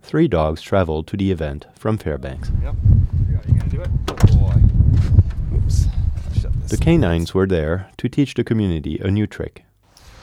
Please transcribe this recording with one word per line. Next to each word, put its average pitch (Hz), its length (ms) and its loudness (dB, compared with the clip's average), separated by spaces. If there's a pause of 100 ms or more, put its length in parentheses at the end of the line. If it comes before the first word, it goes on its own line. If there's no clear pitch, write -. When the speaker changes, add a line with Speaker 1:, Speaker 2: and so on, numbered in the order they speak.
Speaker 1:
Three 160 240 0
dogs 80 360 0
traveled 80 440 -2
to 104 100 -8
the 98 140 -2
event 76 360 -6 (100)
from 110 200 -4
Fairbanks. 67 540 -8 (100)
Speaker 2:
Yep. - 140 -4 (720)
You - 80 2
gonna - 160 0
do - 120 -6
it? - 240 -4
Good - 340 6
boy. - 140 2 (1000)
Oops. - 320 0 (540)
Shut - 200 -4
this - 100 -8
Speaker 1:
The 107 60 0
canines 92 580 0
were 95 120 2
there 87 520 -2
to 123 100 -4
teach 135 260 -2
the 113 100 -2
community 82 540 -2
a 95 120 -4
new 104 160 0
trick. - 380 -12 (580)